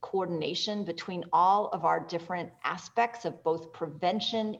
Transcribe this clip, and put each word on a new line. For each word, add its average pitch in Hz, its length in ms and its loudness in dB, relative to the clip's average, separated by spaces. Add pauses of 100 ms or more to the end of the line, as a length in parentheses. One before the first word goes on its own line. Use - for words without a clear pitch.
coordination 180 840 -2
between 170 480 -6
all 190 380 6
of 165 140 -2
our 165 140 4
different 170 540 -4 (100)
aspects 233 600 -2
of 160 180 -6
both 165 300 0
prevention, 214 880 -2